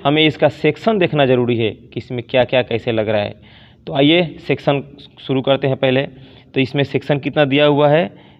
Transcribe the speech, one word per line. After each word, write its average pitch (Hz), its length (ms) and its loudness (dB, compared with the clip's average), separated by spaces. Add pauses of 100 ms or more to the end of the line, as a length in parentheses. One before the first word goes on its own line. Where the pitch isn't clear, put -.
हमें 156 220 2
इसका 151 260 2
सेक्शन 196 480 -2
देखना 147 260 0
ज़रूरी 123 320 2
है 110 140 -2
कि - 260 -16
इसमें 123 260 -10
क्या 127 220 2
क्या 127 180 0
कैसे 120 280 -6
लग 110 180 -2
रहा 107 120 0
है। 104 140 -8 (520)
तो 160 60 -8
आइए 151 300 4 (160)
सेक्शन 139 440 -2 (360)
शुरू 131 220 -4
करते 135 260 0
हैं 131 100 -2
पहले। 135 300 0 (460)
तो 139 60 -2
इसमें 139 260 0
सेक्शन 143 340 -4
कितना 143 260 -2
दिया 143 220 2
हुआ 147 220 2
है, 170 380 -2 (120)